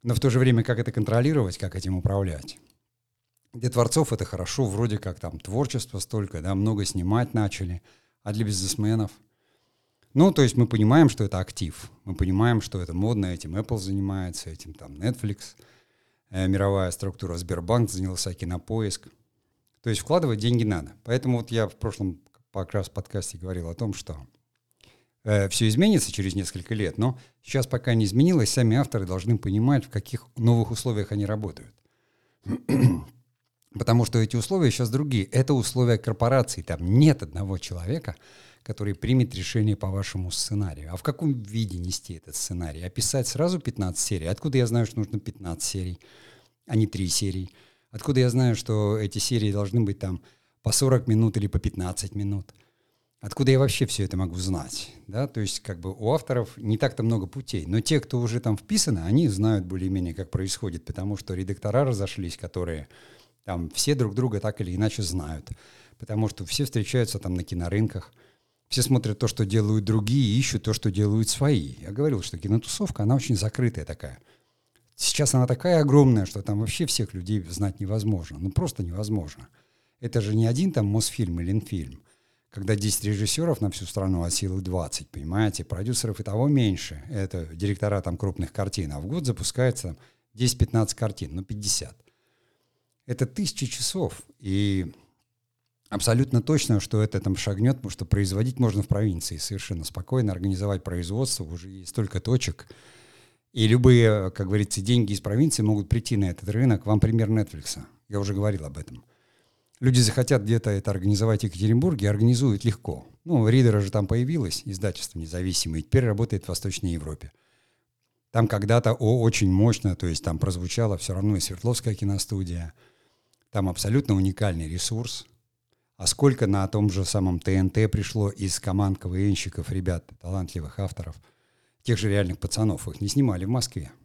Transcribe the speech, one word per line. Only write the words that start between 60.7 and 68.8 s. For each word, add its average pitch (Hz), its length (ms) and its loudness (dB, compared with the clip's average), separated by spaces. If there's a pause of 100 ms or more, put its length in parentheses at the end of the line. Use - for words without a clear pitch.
потому 98 320 -6
что - 180 -8
редактора 101 500 -2
разошлись, 98 520 -4
которые 82 520 -8 (560)
там 85 260 -6
все - 240 0
друг 113 200 0
друга 110 260 0
так 107 200 -6
или 90 140 -4
иначе 107 280 0
знают. 82 480 -6 (480)
Потому 107 300 -2
что - 160 -8
все 143 200 -2
встречаются 117 540 -2
там 90 160 -4
на 90 100 -4
кинорынках, 101 680 -2 (560)
все 127 140 0